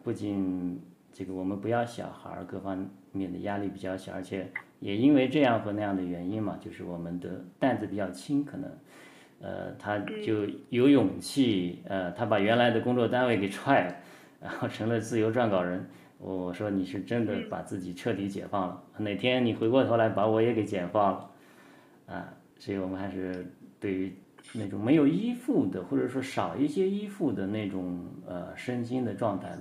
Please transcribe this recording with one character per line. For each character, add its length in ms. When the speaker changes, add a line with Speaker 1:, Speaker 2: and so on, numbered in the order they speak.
Speaker 1:
不 80
仅 680
这 100
个 100
我 80
们 160
不 120
要 160
小 240
孩 200
儿， 140
各 160
方 260
面 180
的 80
压 200
力 100
比 100
较 160
小， 160
而 100
且 300
也 160
因 160
为 160
这 100
样 240
或 80
那 100
样 140
的 80
原 260
因 140
嘛， 160
就 100
是 140
我 140
们 240
的 240
担 200
子 80
比 80
较 160
轻， 320
可 140
能， 120
呃， 400
她 200
就 460
有 220
勇 280
气， 680
Speaker 2:
嗯。 220
Speaker 1:
呃， 40
她 140
把 140
原 180
来 120
的 120
工 120
作 140
单 180
位 120
给 100
踹 400
了， 80
然 100
后 160
成 220
了 100
自 180
由 140
撰 180
稿 140
人。 240
我 340
说 160
：“你 160
是 140
真 260
的 80
把 120
自 180
己 140
彻 200
底 140
解 180
放 220
了， 160
Speaker 2:
嗯。 80
Speaker 1:
哪 100
天 300
你 80
回 160
过 160
头 100
来 140
把 180
我 140
也 120
给 120
解 220
放 260
了。” 180
啊， 260
所 160
以 20
我 80
们 140
还 100
是 360
对 140
于 200
那 120
种 100
没 180
有 120
依 260
附 340
的， 140
或 160
者 80
说 160
少 360
一 100
些 200
依 200
附 240
的 160
那 220
种， 360
呃， 300
身 260
心 220
的 80
状 260
态， 220